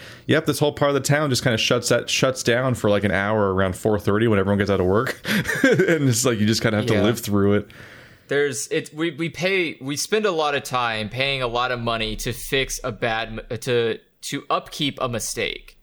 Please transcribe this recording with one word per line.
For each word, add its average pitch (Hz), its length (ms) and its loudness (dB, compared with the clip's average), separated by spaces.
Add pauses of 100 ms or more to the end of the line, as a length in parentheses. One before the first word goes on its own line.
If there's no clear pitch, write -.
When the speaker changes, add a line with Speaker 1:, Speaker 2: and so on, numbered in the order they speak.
(260)
Speaker 1:
yep, 147 220 2
this 151 100 0
whole 147 140 2
part 143 180 2
of 143 60 2
the 135 60 2
town 147 280 2
just 123 140 0
kinda 120 160 2
shuts - 300 0
that, - 200 2
shuts 131 320 0
down 123 320 2
for, 110 160 0
like, 101 140 4
an 101 80 2
hour 101 420 2
around 92 220 2
four 107 240 0
thirty 107 280 2
when 104 120 4
everyone 98 180 2
gets 101 140 0
out 95 80 2
of 90 80 2
work, 113 360 0
<laughs> - 400 -2
and 170 460 4
it's 120 160 0
like, 120 140 2
you 104 80 2
just 110 160 0
kinda 107 160 2
have 107 80 -2
to 110 80 2
Speaker 2:
Yeah. 104 80 2
Speaker 1:
live 107 160 0
through 101 360 2
it. 104 120 0 (600)
Speaker 2:
There's, 143 420 -2
it, 151 220 -4
we, 165 200 -4
we 156 180 -4
pay, 175 520 -2
we 139 160 -6
spend 214 280 -2
a 202 60 2
lot 151 240 0
of 135 80 -2
time 113 460 -2
paying 135 340 -2
a 123 40 0
lot 120 240 0
of 123 80 -2
money 113 360 -2
to 120 180 -6
fix - 500 -2
a 131 80 -4
bad 113 360 -4 (240)
m-, 117 80 -6
to, 117 400 0 (220)
to - 280 -8
upkeep 156 500 -4
a 131 80 0
mistake. - 760 -6